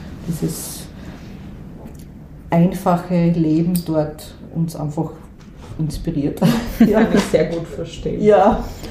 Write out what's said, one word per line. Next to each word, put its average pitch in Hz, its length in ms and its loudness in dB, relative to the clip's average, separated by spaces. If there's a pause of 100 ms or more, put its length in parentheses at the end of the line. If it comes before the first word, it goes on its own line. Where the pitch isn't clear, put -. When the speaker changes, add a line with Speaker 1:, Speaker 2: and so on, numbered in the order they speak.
(260)
Speaker 1:
dieses - 600 -4 (1600)
einfache 175 840 4
Leben 165 420 4 (120)
dort 151 480 -2 (220)
uns 165 200 0
einfach 151 360 -2 (680)
inspiriert. 147 640 -2 (220)
<laughs> - 180 -6
Speaker 2:
Ja, 214 240 2
kann - 140 0
ich 190 60 4
sehr 160 220 2
gut 165 220 -4
verstehen. - 560 -6
Speaker 1:
Ja. 208 400 6 (280)